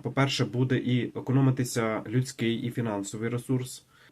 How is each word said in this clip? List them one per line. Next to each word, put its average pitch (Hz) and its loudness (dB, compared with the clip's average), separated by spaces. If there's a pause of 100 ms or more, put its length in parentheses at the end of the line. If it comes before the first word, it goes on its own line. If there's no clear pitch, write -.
по-перше, 131 2
буде 127 2
і 123 0
економитися 120 2
людський 117 0
і 117 -4
фінансовий 110 -4
ресурс, 127 -4 (260)